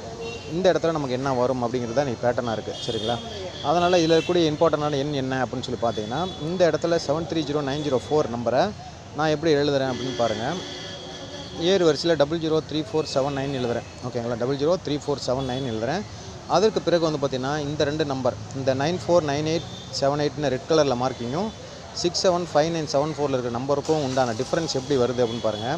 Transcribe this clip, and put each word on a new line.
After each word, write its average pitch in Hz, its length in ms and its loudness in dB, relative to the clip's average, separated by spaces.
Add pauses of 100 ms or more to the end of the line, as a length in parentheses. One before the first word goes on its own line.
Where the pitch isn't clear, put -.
(500)
இந்த 180 180 0
இடத்துல 165 240 2
நமக்கு 139 240 -2
என்ன 135 180 0
வரும் 123 300 2
அப்படிங்கிறது 117 320 -2
தான் 143 100 2
இன்னைக்கு 120 180 -4
பேட்டர்னா 120 300 0
இருக்கு. 101 240 -6
சரிங்களா? 117 380 -2 (480)
அதனால 175 340 4
இதுல 160 160 6
இருக்கக்கூடிய 170 320 4
இம்பார்ட்டன்டான 151 520 2
எண் 147 160 0
என்ன 131 260 -2
அப்படின்னு 123 260 -4
சொல்லி 117 160 -4
பார்த்தீங்கன்னா, 113 380 -2 (220)
இந்த 175 220 0
இடத்துல 165 360 2
செவன் 156 280 -2
த்ரீ 160 140 0
ஜீரோ 147 200 0
நைன் 143 220 -2
ஜீரோ 131 160 2
ஃபோர் 143 300 2
நம்பரை 120 320 2 (520)
நான் 156 180 2
எப்படி 156 200 2
எழுதுறேன் 139 400 2
அப்படின்னு 123 240 -4
பாருங்க. 113 300 0 (1160)
ஏறு 180 220 4
வரிசையில 160 320 4
டபுள் 151 260 2
ஜீரோ 156 200 2
த்ரீ 147 200 -4
ஃபோர் 151 280 -2
செவன் 139 260 0
நைன் 139 180 -2
எழுதுறேன். 117 320 -2 (160)
ஓகேங்களா? 120 360 -4
டபுள் 131 220 0
ஜீரோ 160 200 2
த்ரீ 143 180 -2
ஃபோர் 135 260 -4
செவன் 131 240 0
நைன் 131 200 -2
எழுதுறேன். 120 340 -2 (460)
அதற்கு 185 320 4
பிறகு 165 240 2
வந்து 156 160 0
பார்த்தீங்கன்னா, 135 400 -2
இந்த 147 240 -2
ரெண்டு 151 200 0
நம்பர், 131 320 0 (160)
இந்த 131 220 -2
நைன் 156 240 0
ஃபோர் 175 260 4
நைன் 151 240 0
எயிட் 160 180 -2 (260)
செவன் 139 300 0
எயிட்னு 147 280 0
ரெட் 127 180 -4
கலர்ல 147 280 4
மார்க்கிங்கும், 127 540 -2 (440)
சிக்ஸ் - 280 -2
செவன் 175 240 2
ஃபைவ் 156 260 2
நைன் 156 180 -2
செவன் 147 240 2
ஃபோரில் 135 220 0
இருக்கிற 120 180 -2
நம்பருக்கும் 143 500 0
உண்டான 127 300 2
டிஃபரன்ஸ் 156 400 -2
எப்படி 135 240 0
வருது 123 240 2
அப்படின்னு 113 240 0
பாருங்க. 107 320 -2